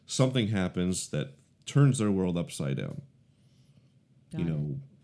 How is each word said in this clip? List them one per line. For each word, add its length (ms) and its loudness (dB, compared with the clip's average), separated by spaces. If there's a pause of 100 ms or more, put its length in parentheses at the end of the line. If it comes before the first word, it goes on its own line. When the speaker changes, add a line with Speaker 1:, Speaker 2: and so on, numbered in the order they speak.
Speaker 1:
Something 440 0
happens 600 0
that 180 -4 (360)
turns 340 6
their 120 2
world 260 0
upside 380 -4
down. 280 -8 (1300)
Speaker 2:
Got 80 -6
Speaker 1:
You 60 0
Speaker 2:
it. 20 0
Speaker 1:
know, 260 -4 (280)